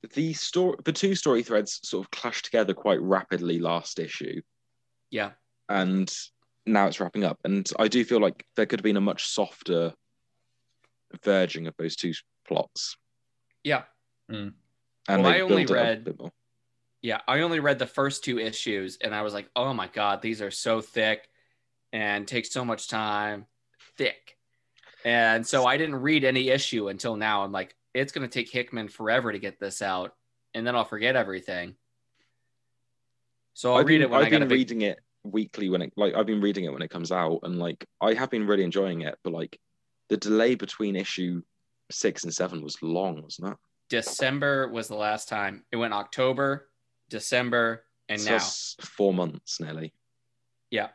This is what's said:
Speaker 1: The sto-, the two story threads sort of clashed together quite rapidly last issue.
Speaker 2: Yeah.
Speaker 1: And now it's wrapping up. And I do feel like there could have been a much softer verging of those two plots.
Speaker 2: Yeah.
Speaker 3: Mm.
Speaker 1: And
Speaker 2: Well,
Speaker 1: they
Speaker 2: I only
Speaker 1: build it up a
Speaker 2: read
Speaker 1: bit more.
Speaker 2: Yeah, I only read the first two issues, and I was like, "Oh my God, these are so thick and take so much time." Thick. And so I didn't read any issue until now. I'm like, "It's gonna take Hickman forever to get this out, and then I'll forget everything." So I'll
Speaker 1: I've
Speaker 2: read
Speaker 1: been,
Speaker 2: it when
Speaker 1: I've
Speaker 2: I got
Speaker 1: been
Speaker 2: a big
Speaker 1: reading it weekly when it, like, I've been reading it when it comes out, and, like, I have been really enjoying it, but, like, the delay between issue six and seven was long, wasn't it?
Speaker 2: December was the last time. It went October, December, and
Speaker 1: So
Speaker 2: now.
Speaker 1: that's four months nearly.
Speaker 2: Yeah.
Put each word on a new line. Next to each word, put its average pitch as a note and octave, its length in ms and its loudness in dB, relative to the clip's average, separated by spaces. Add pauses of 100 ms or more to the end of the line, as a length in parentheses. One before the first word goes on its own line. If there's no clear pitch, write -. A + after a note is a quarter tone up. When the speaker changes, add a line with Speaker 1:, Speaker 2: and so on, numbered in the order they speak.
(140)
Speaker 1:
The D#3+ 200 0
sto-, F3+ 420 0 (100)
the D#3 80 0
two G3 220 2
story C3+ 280 4
threads G#2+ 400 0
sort G2 220 -4
of - 60 -16
clashed - 340 -6
together G#2 280 2
quite G2 280 2
rapidly F2 580 0
last E2+ 400 -2
issue. - 420 -6 (680)
Speaker 2:
Yeah. G#2 220 -4 (360)
Speaker 1:
And F#2+ 460 0 (540)
now G#2 200 4
it's - 120 -4
wrapping G2+ 240 -2
up. D#2 200 0
And G2 240 0 (120)
I A2 80 6
do A#2 180 4
feel A#2 160 4
like - 240 0 (100)
there A2 120 2
could G#2+ 120 -2
have - 40 -10
been G#2 140 4
a G2 40 4
much - 260 0
softer E2+ 680 -2 (1300)
verging F2+ 440 2
of D#2 100 -10
those E2 180 -6
two E2+ 180 -4 (340)
plots. - 480 -4 (680)
Speaker 2:
Yeah. C#3+ 200 0 (480)
Speaker 3:
Mm. G#2 220 -8 (560)
Speaker 1:
And F#2+ 140 4
Speaker 2:
Well, - 80 6
Speaker 1:
they F3+ 80 6
Speaker 2:
I - 20 2
only G2+ 240 4
Speaker 1:
build - 60 0
it - 60 4
up A#2 60 4
a A#2 60 2
Speaker 2:
read A2+ 140 -2
Speaker 1:
bit - 160 -8
more. - 120 -10 (680)
Speaker 2:
Yeah, A2 260 -4
I C3+ 140 2
only E3 200 0
read C#3 180 2
the B2 80 -2
first C#3 360 -2
two B2 160 -2
issues, G#2+ 580 -4
and G#2+ 180 -4
I G#2 60 -2
was G#2+ 120 -4
like, G2+ 220 -8
"Oh B2+ 180 0
my G2 140 -4
God, G2+ 340 0
these A2 200 -4
are G2 100 -6
so A2+ 300 0
thick A2 480 0 (640)
and G#2 340 -2
take A#2 180 -4
so B2+ 200 -4
much A2+ 240 -4
time." G#2+ 560 -2 (520)
Thick. - 400 -4 (680)
And A#2 420 4
so C3 180 4
I C3 120 4
didn't D3+ 180 0
read C#3 300 2
any C3 240 4
issue B2 400 2
until G#2+ 260 -4
now. G#2 280 0
I'm G2 100 -6
like, F#2+ 240 -8 (160)
"It's C3+ 180 -2
gonna C3+ 160 -6
take A#2+ 220 -4
Hickman A#2+ 400 -6
forever A2+ 420 0
to G2+ 80 -4
get G2 200 -8
this G2 220 -8
out, F#2 340 -4 (380)
and A2+ 140 -4
then B2 80 0
I'll A#2 100 4
forget A#2 300 0
everything." F#2 600 -4 (1800)
So B2 200 0
I'll B2 60 8
Speaker 1:
I've D3+ 80 6
Speaker 2:
read D#3 120 8
Speaker 1:
been, - 40 6
Speaker 2:
it B2+ 60 4
when B2+ 100 6
Speaker 1:
I've D3 80 8
Speaker 2:
I - 20 2
got D#3 100 6
Speaker 1:
been C#3+ 40 6
Speaker 2:
a C3+ 40 2
big B2+ 100 6
Speaker 1:
reading A#2+ 240 0
it G#2 180 0 (240)
weekly G#2 460 -2
when F2+ 140 2
it, - 120 -10
like, G2+ 200 2
I've G#2+ 100 2
been G#2 160 0
reading G2 240 2
it D2 80 -4
when C#2 80 -8
it D#2+ 80 -6
comes E2+ 220 -6
out, E2+ 320 0
and, F2 160 -4
like, E2+ 260 -4 (160)
I A2 140 4
have C3 140 -2
been G#2+ 180 -2
really G2 160 4
enjoying F2+ 380 0
it, D2+ 220 -8
but, E2+ 100 -4
like, E2 260 -8 (500)
the G#2 80 2
delay A2 380 4
between G2+ 400 -4
issue F2+ 460 -4 (500)
six - 320 -2
and E2 100 -8
seven F2+ 280 -6
was D2 200 -12
long, E2 420 -4
wasn't E2 260 -10
it? - 80 -12 (320)
Speaker 2:
December C3+ 800 -2
was A2+ 180 -6
the G#2+ 80 -8
last G#2+ 320 -2
time. G2+ 440 -6
It A#2+ 60 -4
went A2+ 160 0
October, C3 760 -2 (400)
December, A#2 760 0 (240)
and G#2+ 120 -2
Speaker 1:
So G#2 80 -2
Speaker 2:
now. - 80 6
Speaker 1:
that's - 440 -4
four G2 320 2
months E2+ 460 -4
nearly. D#2 340 -10 (760)
Speaker 2:
Yeah. G#2 260 -2